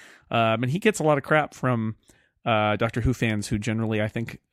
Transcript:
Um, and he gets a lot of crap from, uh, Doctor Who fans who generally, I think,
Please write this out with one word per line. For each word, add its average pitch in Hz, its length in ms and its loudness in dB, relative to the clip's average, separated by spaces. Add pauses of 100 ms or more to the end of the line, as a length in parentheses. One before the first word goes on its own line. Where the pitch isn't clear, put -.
(300)
Um, 113 340 2
and 127 80 -2
he 170 60 -2
gets 208 200 2
a 156 60 -2
lot 151 140 4
of 139 60 -6
crap 156 300 2
from, 117 420 -2 (480)
uh, 107 320 2
Doctor 117 260 -2
Who 123 120 2
fans 110 340 -2
who 113 100 -2
generally, 110 440 -2
I 107 60 0
think, - 320 -8 (120)